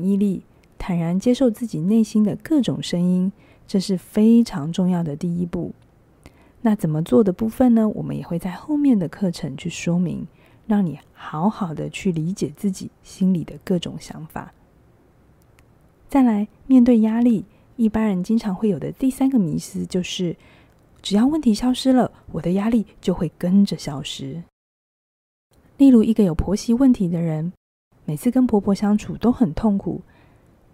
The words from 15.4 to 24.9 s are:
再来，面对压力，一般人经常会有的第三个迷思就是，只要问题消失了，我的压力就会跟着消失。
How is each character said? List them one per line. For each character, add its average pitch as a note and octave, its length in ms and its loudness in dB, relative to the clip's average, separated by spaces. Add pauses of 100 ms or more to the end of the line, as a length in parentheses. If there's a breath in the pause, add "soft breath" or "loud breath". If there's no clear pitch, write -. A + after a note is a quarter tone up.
再 C#4 140 2
来， G#3+ 260 2 (200)
面 C4 160 8
对 A#3+ 160 6
压 A3 220 2
力， A#3 240 2 (300 soft breath)
一 A3 140 0
般 A3 160 -2
人 F#3 180 0
经 A3 140 0
常 G#3+ 160 -2
会 G#3+ 160 -2
有 E3+ 100 0
的 D3 120 -8
第 C4 180 -2
三 C4+ 200 0
个 C4+ 80 2
迷 E3 220 0
思 F3+ 260 -8
就 F3+ 160 -4
是， F3 360 -6 (640 soft breath)
只 - 140 -4
要 A3+ 120 4
问 D#4 120 0
题 A#3+ 140 2
消 B3 200 0
失 C4 180 0
了， B3 200 2 (200 soft breath)
我 D#3 100 -6
的 E3+ 120 -2
压 G3+ 160 0
力 A3+ 160 2 (160 soft breath)
就 F3+ 120 -2
会 E3 240 -4
跟 F#3+ 260 4
着 F#3 140 -2
消 C#3 240 -8
失。 C3+ 400 -12 (1400)